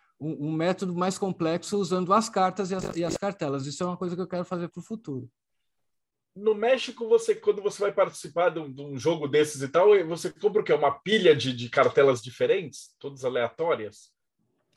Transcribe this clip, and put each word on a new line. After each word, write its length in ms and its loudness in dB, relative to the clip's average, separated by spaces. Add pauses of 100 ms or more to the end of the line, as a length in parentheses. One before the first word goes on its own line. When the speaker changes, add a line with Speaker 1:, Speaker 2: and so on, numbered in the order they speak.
(200)
Speaker 1:
Um, 280 -6
um 40 -2
método 440 -2
mais 200 -2
complexo 600 -4
usando 340 0
as 160 4
cartas 440 -2
e 20 -4
as, 240 -6
e 80 -2
as 100 -4
cartelas. 520 -4
Isso 160 -8
é 20 -2
uma 100 -4
coisa 200 -6
que 80 -6
eu 40 -8
quero 160 -6
fazer 260 -6
pro 120 -14
futuro. 480 -10 (1080)
Speaker 2:
No 200 0
México, 520 -2
você, 280 4
quando 260 0
você 220 -4
vai 100 0
participar 560 0
de 80 -6
um, 160 -10
de 80 -14
um 160 -10
jogo 300 0
desses 340 2
e 60 -6
tal, 220 4 (180)
você 260 -6
compra 280 0
o 40 -4
quê? 80 2
Uma 260 0
pilha 360 6
de, 180 -2
de 160 -8
cartelas 500 4
diferentes, 800 -2
todas 260 -14
aleatórias? 880 -4 (640)